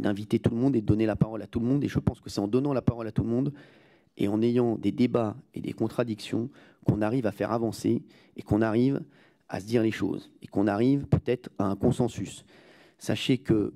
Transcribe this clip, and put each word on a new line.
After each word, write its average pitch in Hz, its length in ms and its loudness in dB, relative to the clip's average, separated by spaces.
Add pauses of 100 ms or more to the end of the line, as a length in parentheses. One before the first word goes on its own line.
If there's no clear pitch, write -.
d'inviter 107 400 0
tout - 100 4
le 117 60 0
monde 131 180 2
et 117 60 2
de 104 60 -4
donner 107 200 4
la 104 80 2
parole 110 260 0
à 98 60 -12
tout - 140 -4
le 117 60 0
monde. 135 180 2
Et - 40 0
je 143 120 -2
pense - 200 -2
que - 80 -16
c'est - 120 -6
en 101 80 0
donnant 135 240 0
la 120 100 -2
parole 117 240 -2
à 107 60 -8
tout 117 100 -2
le 113 60 -2
monde 131 240 0 (640)
et - 100 0
en 107 160 2
ayant 120 340 2
des 101 140 -2
débats 113 460 0 (180)
et - 60 -10
des - 120 -6
contradictions 113 800 -4 (340)
qu'on 101 160 2
arrive 110 260 0
à 98 60 -2
faire 101 200 -4
avancer 113 500 0 (340)
et - 60 -12
qu'on 104 180 2
arrive 117 420 2 (460)
à 95 120 -6
se 95 60 -14
dire 113 180 2
les 110 80 0
choses - 400 -6 (100)
et - 60 -18
qu'on 101 180 0
arrive 123 400 2
peut-être - 420 0 (100)
à 101 80 2
un 98 100 -2
consensus. 120 680 -2 (540)
Sachez 120 400 -2
que 107 380 0